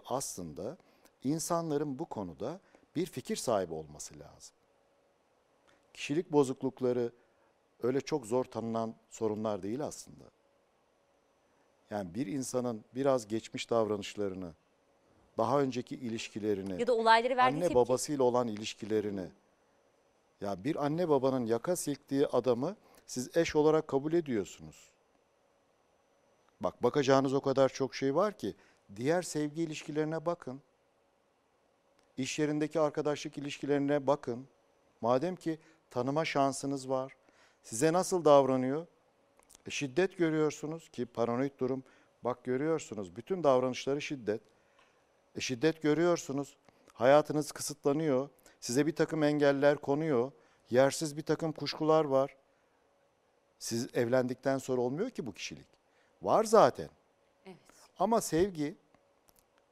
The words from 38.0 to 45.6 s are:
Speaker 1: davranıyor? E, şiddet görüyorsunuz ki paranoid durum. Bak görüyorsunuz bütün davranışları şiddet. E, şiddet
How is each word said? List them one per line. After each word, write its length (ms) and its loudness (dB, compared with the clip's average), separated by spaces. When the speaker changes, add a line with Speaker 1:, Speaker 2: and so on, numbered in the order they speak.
Speaker 1:
davranıyor? 640 6
E, 40 -10
şiddet 480 -2
görüyorsunuz 680 0
ki 180 -6
paranoid 520 0
durum. 260 -2
Bak 200 -4
görüyorsunuz 720 -4
bütün 280 -4
davranışları 580 2
şiddet. 380 -4
E, 40 -8
şiddet 420 -2